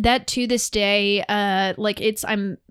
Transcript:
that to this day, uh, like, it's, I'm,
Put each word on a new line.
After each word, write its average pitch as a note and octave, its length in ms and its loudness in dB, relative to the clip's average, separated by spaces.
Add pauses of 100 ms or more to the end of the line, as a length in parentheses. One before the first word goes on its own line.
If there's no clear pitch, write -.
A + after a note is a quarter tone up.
that B3 240 2
to B3 180 -2
this A#3+ 240 -2
day, G3+ 580 2
uh, G3 500 0
like, G#3 240 -2
it's, G#3+ 240 0
I'm, G3 320 -4 (140)